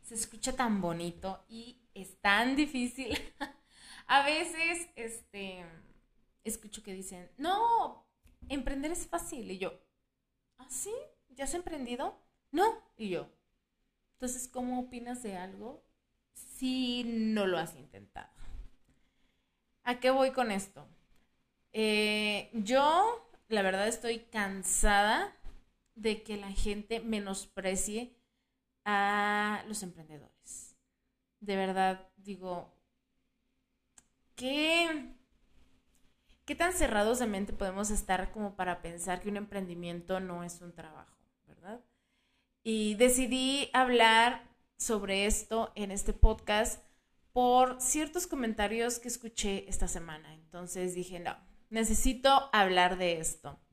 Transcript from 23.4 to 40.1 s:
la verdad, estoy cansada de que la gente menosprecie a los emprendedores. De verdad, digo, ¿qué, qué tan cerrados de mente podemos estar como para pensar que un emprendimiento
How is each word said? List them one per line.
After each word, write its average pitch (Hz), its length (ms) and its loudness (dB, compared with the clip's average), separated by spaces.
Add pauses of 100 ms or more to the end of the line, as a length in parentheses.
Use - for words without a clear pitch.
la 214 140 2
verdad, 190 260 2
estoy 233 320 -4
cansada 208 1120 2 (600)
de 214 280 -2
que 208 140 -8
la 196 160 -10
gente 208 480 0
menosprecie 202 1160 -4 (720)
a 208 800 2
los 214 140 -8
emprendedores. - 920 -18 (680)
De 196 160 -4
verdad, 190 600 0
digo, 185 580 -10 (1600)
¿qué, 302 800 0 (1300)
qué 294 80 -4
tan 349 180 2
cerrados 240 460 4
de 240 80 0
mente 202 260 -2
podemos 196 380 -2
estar 190 420 0
como 208 240 -6
para 180 240 -2
pensar 175 400 -6
que 208 80 -6
un 202 80 -4
emprendimiento 185 840 -6